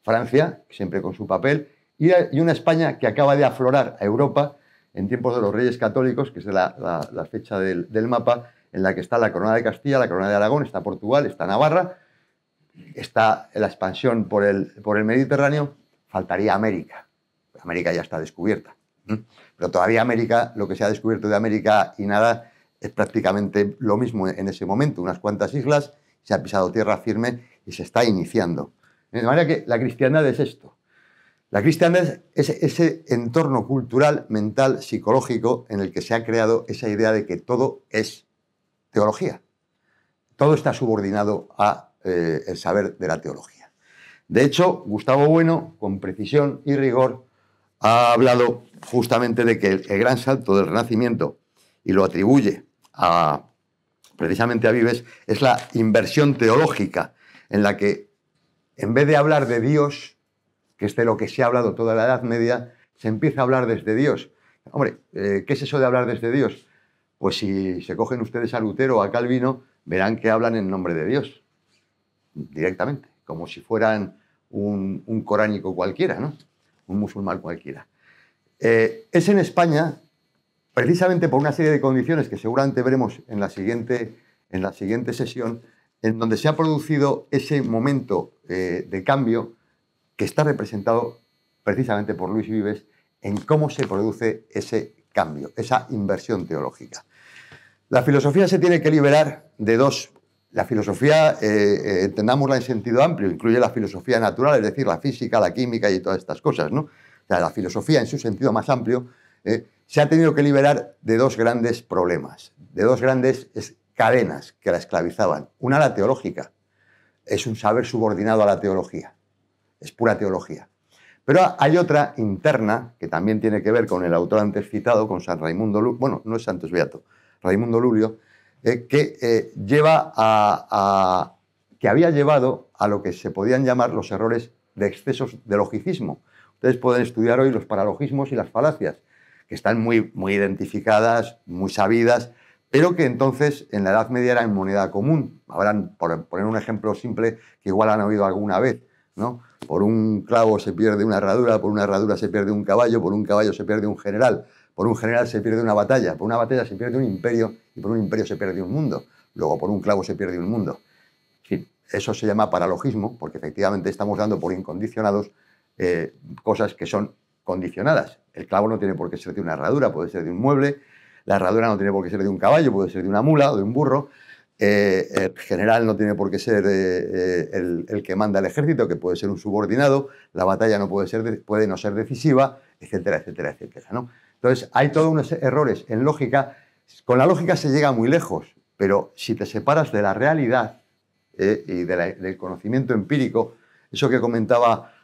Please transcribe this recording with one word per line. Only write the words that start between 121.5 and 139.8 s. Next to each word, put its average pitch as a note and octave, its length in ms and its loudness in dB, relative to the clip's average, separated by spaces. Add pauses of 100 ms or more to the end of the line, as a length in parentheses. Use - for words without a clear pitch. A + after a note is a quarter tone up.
hay D3+ 180 4
otra D3+ 400 2
interna, A#2 840 -2
que E2 80 -10
también G2 340 -2
tiene G#2+ 220 0
que G#2 80 0
ver A#2 160 2
con F2+ 180 -2
el E2+ 80 0
autor F2 280 2
antes G#2 300 -2
citado, G#2+ 360 0
con F#2 140 -6
San F2 180 -6
Raimundo G2+ 420 -2
Lu-, A#2+ 160 0
bueno, B2 280 -4
no A2+ 120 -6
es A2+ 60 -8
Santos E2+ 300 -8
Beato, - 320 -2 (380)
Raimundo A2+ 360 0
Lulio, A2 400 2 (460)
eh, A#2+ 240 -2
que, D3 340 0
eh, A2+ 320 0
lleva D3 640 4
a, G#2+ 520 4
a, G2 680 0 (420)
que A#2 100 0
había D#3+ 220 4
llevado C#3+ 640 2
a G#2 140 0
lo G#2 140 -2
que F#2 100 -4
se F2+ 180 -10
podían B2 340 0
llamar B2 260 2
los G2 200 -6
errores A2+ 400 -2 (240)
de G2+ 140 -2
excesos - 560 -6
de G2+ 120 0
logicismo. A2 680 -4 (320)
Ustedes B2 220 0
pueden B2 260 0
estudiar A#2 360 0
hoy C3+ 140 4
los G#2 140 -4
paralogismos C3+ 640 -4
y - 20 -6
las G#2 160 -4
falacias, A2+ 460 -2 (500)
que - 80 -16
están A2+ 260 -2